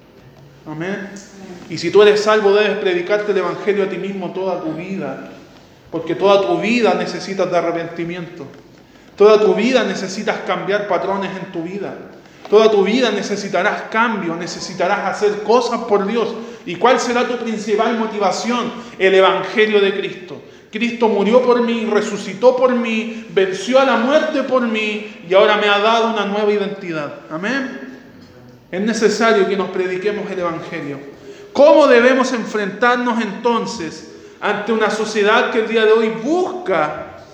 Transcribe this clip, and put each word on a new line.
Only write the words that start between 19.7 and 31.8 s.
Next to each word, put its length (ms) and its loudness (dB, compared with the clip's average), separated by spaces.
de 140 2
Cristo. 480 -8
Cristo 380 -2
murió 340 4
por 200 4
mí, 240 -2
resucitó 720 0
por 180 2
mí, 560 -4
venció 500 0
a 40 4
la 120 2
muerte 460 0
por 200 0
mí 640 -4
y 60 2
ahora 220 6
me 120 2
ha 100 4
dado 340 2
una 140 -2
nueva 260 0
identidad. 640 -4
Amén. 540 -6
Es 60 -4
necesario 680 2
que 80 -2
nos 120 -2
prediquemos 640 -4
el 80 -6
Evangelio. 580 -6
¿Cómo 340 8